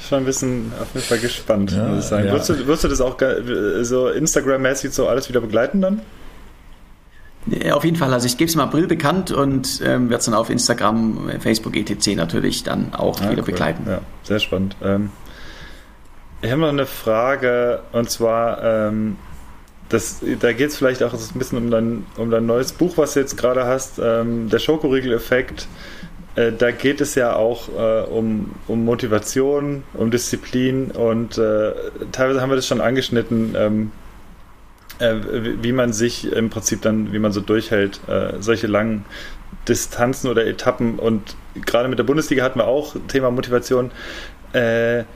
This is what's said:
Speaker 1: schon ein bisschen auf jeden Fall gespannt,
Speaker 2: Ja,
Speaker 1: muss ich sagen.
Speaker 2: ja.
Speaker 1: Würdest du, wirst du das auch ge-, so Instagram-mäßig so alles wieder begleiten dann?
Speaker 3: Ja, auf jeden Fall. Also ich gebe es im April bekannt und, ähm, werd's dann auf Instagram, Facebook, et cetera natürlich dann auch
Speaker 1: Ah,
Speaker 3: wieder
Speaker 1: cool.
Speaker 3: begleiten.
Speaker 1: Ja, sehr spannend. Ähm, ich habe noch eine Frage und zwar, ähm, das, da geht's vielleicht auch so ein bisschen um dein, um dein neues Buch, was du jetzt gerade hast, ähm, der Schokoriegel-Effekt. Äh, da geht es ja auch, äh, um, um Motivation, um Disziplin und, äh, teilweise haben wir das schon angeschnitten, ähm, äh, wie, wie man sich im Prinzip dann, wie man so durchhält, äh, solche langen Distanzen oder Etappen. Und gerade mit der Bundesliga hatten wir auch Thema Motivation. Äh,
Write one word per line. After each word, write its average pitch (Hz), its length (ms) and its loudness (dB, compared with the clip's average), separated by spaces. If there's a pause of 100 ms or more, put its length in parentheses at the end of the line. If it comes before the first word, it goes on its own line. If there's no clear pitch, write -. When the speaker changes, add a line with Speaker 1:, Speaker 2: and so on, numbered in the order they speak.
Speaker 1:
schon 143 120 0
ein 135 80 0
bisschen 127 560 -2
auf - 120 -8
jeden 127 120 -4
Fall 117 140 2
gespannt, 107 520 0
Speaker 2:
Ja, 104 160 2
Speaker 1:
muss 101 120 0
ich - 100 -4
sagen. 104 160 2
Speaker 2:
ja. 98 80 2
Speaker 1:
Würdest 147 160 0
du, 135 180 0
wirst 160 160 2
du 165 60 4
das 135 100 0
auch 127 160 0
ge-, 107 680 0
so 127 260 2
Instagram-mäßig 135 800 0
so 123 160 0
alles 127 220 0
wieder 123 100 2
begleiten 113 400 0
dann? 196 220 2 (1400)
Speaker 3:
Ja, - 280 0
auf 147 100 2
jeden 165 140 4
Fall. 135 160 2
Also 120 120 2
ich 120 120 0
gebe 165 100 2
es 165 80 0
im 151 60 4
April 156 260 2
bekannt 170 420 2
und, 135 560 0
ähm, 127 240 2
werd's 117 140 0
dann 117 100 2
auf 113 160 2
Instagram, 113 800 2 (120)
Facebook, 110 340 2
et 104 140 0
cetera 98 340 2
natürlich 92 400 0
dann - 300 -2
auch - 260 0
Speaker 1:
Ah, 101 120 0
Speaker 3:
wieder 95 100 0
Speaker 1:
cool. - 60 -4
Speaker 3:
begleiten. 82 380 -2
Speaker 1:
Ja, 95 140 -2 (240)
sehr 104 160 0
spannend. 95 420 -2
Ähm, 98 280 0 (1300)
ich 110 80 -2
habe 143 120 2
noch 156 80 4
eine 139 160 2
Frage 123 960 2 (100)
und 117 180 0
zwar, 113 540 2
ähm, 110 540 2 (720)
das, - 320 -2 (180)
da 120 140 4
geht's 147 240 0
vielleicht 127 260 2
auch 120 100 0
so 113 220 -8
ein - 20 -4
bisschen 131 200 -4
um 120 120 0
dein, 113 360 0 (100)
um 113 160 -2
dein 117 140 4
neues 123 260 2
Buch, 175 240 0
was 147 200 2
du 143 40 4
jetzt 139 160 -2
gerade 127 300 2
hast, 131 360 -2
ähm, 117 480 0
der 117 100 4
Schokoriegel-Effekt. 131 1080 0 (680)
Äh, 117 220 2
da 120 140 0
geht 135 300 0
es 143 140 -2
ja 120 200 2
auch, 113 320 0
äh, 110 360 0
um, 110 480 -2 (180)
um 113 160 0
Motivation, 135 960 0 (120)
um 113 160 0
Disziplin 127 800 0
und, 113 460 0
äh, 107 360 2 (400)
teilweise 131 260 2
haben 131 120 0
wir 131 40 4
das 131 120 0
schon 123 120 0
angeschnitten, 117 800 0
ähm, 107 340 2 (1080)
äh, 113 160 4 (160)
wie, 113 320 -2
wie 120 80 2
man 123 200 2
sich 117 400 0
im 113 200 2
Prinzip 107 300 -2
dann, 107 320 0
wie 107 60 0
man 107 120 2
so 101 100 0
durchhält, 104 640 2
äh, 95 320 0
solche 110 280 0
langen 104 380 0 (600)
Distanzen 120 600 0
oder 113 160 4
Etappen. 113 540 0
Und 113 360 0 (300)
gerade 123 240 2
mit 127 80 -2
der 123 60 4
Bundesliga 139 400 2
hatten 131 160 0
wir 104 80 4
auch 147 280 0 (120)
Thema 131 240 2
Motivation. 123 580 0 (640)
Äh, 117 500 2 (120)